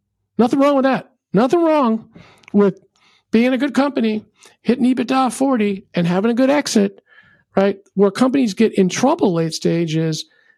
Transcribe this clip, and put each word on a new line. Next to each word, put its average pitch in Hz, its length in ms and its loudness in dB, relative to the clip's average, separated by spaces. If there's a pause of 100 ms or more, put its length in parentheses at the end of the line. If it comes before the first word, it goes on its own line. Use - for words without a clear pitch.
(380)
Nothing 247 220 2
wrong 285 180 2
with 262 60 0
that. 254 280 -2 (220)
Nothing 262 280 2
wrong 277 480 0 (440)
with 202 260 2 (520)
being 240 200 2
a 262 60 -2
good 269 160 -4
company, 247 500 -2 (380)
hitting 240 240 -2
ebitda 254 480 -2
forty 214 600 -2
and 175 140 -2
having 190 240 0
a 233 40 -2
good 262 140 0
exit, 269 520 0 (560)
right? 196 220 0 (160)
Where 196 160 2
companies 247 420 0
get 208 220 0
in 190 120 2
trouble 269 460 0
late 165 200 -2
stage 170 440 -2
is 160 260 -4 (340)